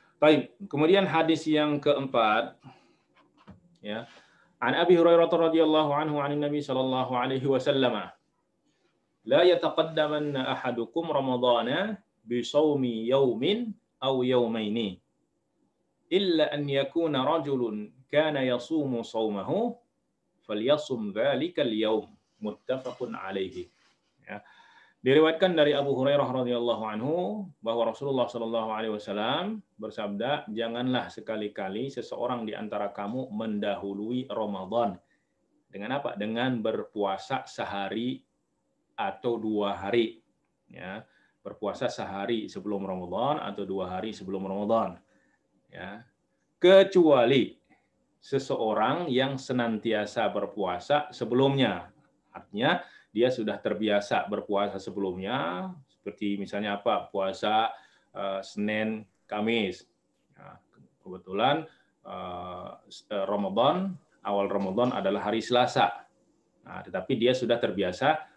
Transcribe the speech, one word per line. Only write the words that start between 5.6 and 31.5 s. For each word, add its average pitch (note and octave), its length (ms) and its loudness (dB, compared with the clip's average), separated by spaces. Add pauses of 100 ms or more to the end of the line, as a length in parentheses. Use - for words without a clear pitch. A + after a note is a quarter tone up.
anhu, D3 320 0
an D3 160 -2
Nabi D3 240 -2
sallallahu C3 560 0
alaihi C3 240 -2
wasallam. C3 640 2 (1200)
"La C#3+ 160 6
yataqaddamanna D3+ 1120 2
ahadukum B2+ 560 -4
Ramadana C3 880 0 (240)
bi A#2+ 160 -2
shaumi B2+ 720 2
yaumin C#3 640 2 (240)
aw C3+ 240 0
yaumaini. A2+ 800 0 (1040)
Illa F3 480 4
an D3 80 -2
yakuna C#3 640 0
rajulun B2+ 640 -2 (160)
kana D3+ 320 2
yasumu B2+ 640 -2
shaumahu, A2+ 720 -2 (720)
falyasum A2+ 640 -2
dhalikal C#3 560 -2
yaum." A2 400 0 (320)
Muttafaqun A#2+ 800 -8
alaihi. F#2 480 -8 (560)
Ya. G2+ 160 -12 (640)
Diriwayatkan D#3+ 480 6
dari D3 240 4
Abu C#3 240 0
Hurairah C3+ 320 2
radhiyallahu A#2+ 560 0
anhu E3+ 560 -4 (160)
bahwa A2+ 320 -2
Rasulullah C3+ 320 -2
shallallahu A2+ 480 -4
alaihi A2 240 -4
wasallam B2 640 -4 (160)
bersabda, G#2+ 720 -4
"Janganlah A2+ 640 -2
sekali-kali G#2+ 800 -6